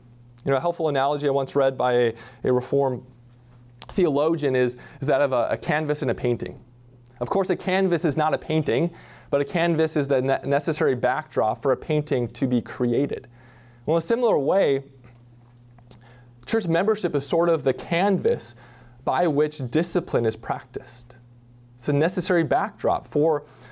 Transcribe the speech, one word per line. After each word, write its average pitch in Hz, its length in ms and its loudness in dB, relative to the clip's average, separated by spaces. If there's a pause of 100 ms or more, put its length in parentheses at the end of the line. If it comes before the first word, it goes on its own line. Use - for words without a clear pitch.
(440)
You 139 80 0
know, 135 40 4
a 131 40 0
helpful 165 280 -2
analogy 143 380 0
I 139 40 4
once 135 240 -2
read 135 220 2
by 123 160 0
a, 120 220 2 (300)
a 127 80 2
Reformed 127 520 0 (840)
theologian 147 680 0
is, 127 200 2 (240)
is 131 80 -4
that 135 120 2
of 139 120 2
a, 120 180 0
a 120 60 -12
canvas 151 460 -2
and 131 80 0
a 113 40 -2
painting. 117 440 -4 (600)
Of - 100 -4
course, 190 200 0
a 196 60 0
canvas 185 480 0
is 143 120 0
not 151 180 0
a - 40 0
painting, 156 520 0 (400)
but 143 100 2
a 143 40 0
canvas 160 520 0
is 143 120 2
the 135 120 2
ne-, 131 240 0
necessary 143 500 0
backdrop 120 680 -2
for 135 100 2
a 127 40 2
painting 135 520 -2
to - 180 -2
be 123 140 2
created. - 680 -2 (580)
Well, 156 100 2
in 165 60 0
a 170 40 -12
similar 233 320 2
way, 143 440 2 (1600)
church 226 200 -2
membership 180 480 0
is 139 120 -2
sort 170 220 2
of 156 160 2
the 131 80 4
canvas 170 840 0 (500)
by 147 220 0
which 147 440 -2
discipline 151 560 0
is 113 100 0
practiced. - 800 -12 (680)
It's - 60 -4
a 156 40 0
necessary 170 520 2
backdrop 139 640 -2
for 147 360 0 (280)